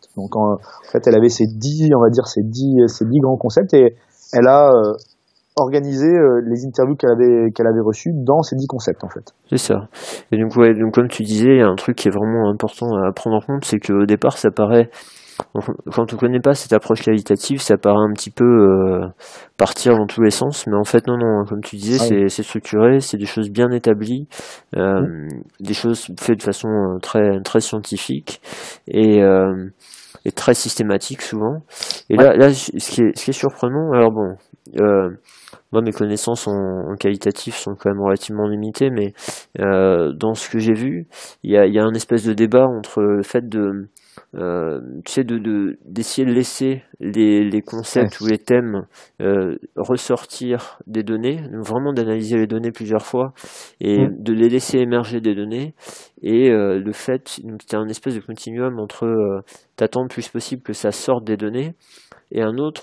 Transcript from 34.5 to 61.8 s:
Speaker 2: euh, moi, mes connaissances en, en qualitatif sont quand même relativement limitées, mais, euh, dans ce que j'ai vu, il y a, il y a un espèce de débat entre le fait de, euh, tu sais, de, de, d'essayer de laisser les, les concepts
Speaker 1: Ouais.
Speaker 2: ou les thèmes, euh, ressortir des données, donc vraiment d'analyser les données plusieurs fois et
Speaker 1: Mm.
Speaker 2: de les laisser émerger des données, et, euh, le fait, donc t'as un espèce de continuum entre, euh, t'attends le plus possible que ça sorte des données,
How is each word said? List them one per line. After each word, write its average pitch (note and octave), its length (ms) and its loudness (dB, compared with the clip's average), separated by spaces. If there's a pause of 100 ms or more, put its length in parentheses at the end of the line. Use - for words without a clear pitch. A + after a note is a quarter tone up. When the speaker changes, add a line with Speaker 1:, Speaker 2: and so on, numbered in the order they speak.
Speaker 2:
euh, G2 300 4 (600)
moi, A2+ 120 0
mes A2 100 -2
connaissances G#2 560 -4
en, G2+ 40 -4
en F#2+ 440 -6
qualitatif G2+ 580 -4
sont - 240 -10
quand G2+ 120 -2
même G2+ 120 -4
relativement G#2 460 -2
limitées, G#2+ 420 -2
mais, G#2 220 -4 (480)
euh, F#2+ 580 2
dans A2 160 -2
ce - 160 -12
que A#2 80 -4
j'ai A2 160 2
vu, C#3+ 320 -6 (380)
il G2+ 80 -2
y G2+ 40 4
a, G2+ 100 6
il G2+ 80 0
y - 40 2
a G#2+ 60 2
un A2 100 0
espèce A2+ 300 -2
de A2 80 0
débat A2+ 340 4
entre A2 360 -4
le G#2 200 2
fait A#2+ 260 -4
de, G2+ 400 -4 (460)
euh, E2+ 460 -6 (240)
tu - 80 -12
sais, C3+ 120 0
de, A#2 140 -4
de, G#2 480 -4
d'essayer A2+ 400 -4
de B2 60 0
laisser C3 500 -2 (180)
les, G#2 480 2
les G#2 140 -2
concepts A2+ 580 -4
Speaker 1:
Ouais. G#2+ 60 -4
Speaker 2:
ou A2 40 0
les G#2+ 80 0
thèmes, A2+ 480 -2 (340)
euh, F#2+ 360 -2 (200)
ressortir A#2+ 1120 -6
des A2 160 -6
données, A2+ 380 -4 (120)
donc A2 140 -12
vraiment C3 260 -4
d'analyser A2+ 440 -2
les A2 100 2
données A2+ 260 -6
plusieurs G#2+ 340 -4
fois C3 260 -4 (480)
et G2+ 260 2
Speaker 1:
Mm. G2+ 160 -8
Speaker 2:
de A2 100 -2
les A2+ 160 4
laisser C3 300 0
émerger A#2+ 420 -2
des A2 140 -2
données, A2+ 400 -10 (480)
et, A#2+ 280 4
euh, G2+ 300 0
le G2+ 120 -6
fait, - 520 -8
donc A2 220 -14
t'as A2 120 -6
un G#2+ 100 -6
espèce A#2+ 260 -8
de A2 60 -8
continuum A#2 600 -8
entre, G#2+ 240 -10
euh, G#2+ 360 -2 (360)
t'attends A#2 260 -2
le B2+ 60 -6
plus A#2+ 200 -10
possible B2 340 -10
que - 100 -10
ça G#2 200 -4
sorte B2 320 -4
des G#2+ 120 -4
données, B2 380 -6 (560)